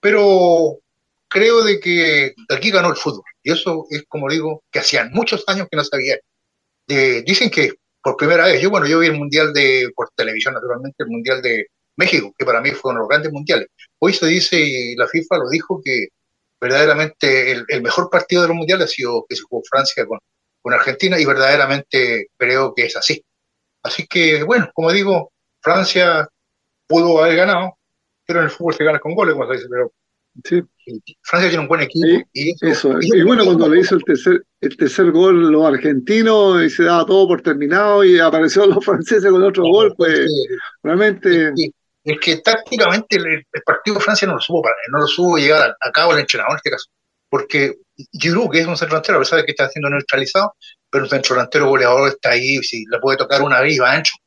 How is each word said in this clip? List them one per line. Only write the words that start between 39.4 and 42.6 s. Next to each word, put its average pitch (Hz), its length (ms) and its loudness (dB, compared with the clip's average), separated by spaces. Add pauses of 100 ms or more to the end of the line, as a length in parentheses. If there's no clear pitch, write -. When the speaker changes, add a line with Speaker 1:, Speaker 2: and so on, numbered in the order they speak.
Speaker 2:
otro 190 220 2
Speaker 1:
Sí, 165 60 2
Speaker 2:
gol, 208 260 4
pues, 165 220 2
Speaker 1:
sí. 135 360 -2 (280)
Speaker 2:
realmente 180 680 2
Speaker 1:
Es 143 60 -8
que, 151 160 -4 (420)
es 151 80 -6
que 165 160 0
tácticamente 214 800 -2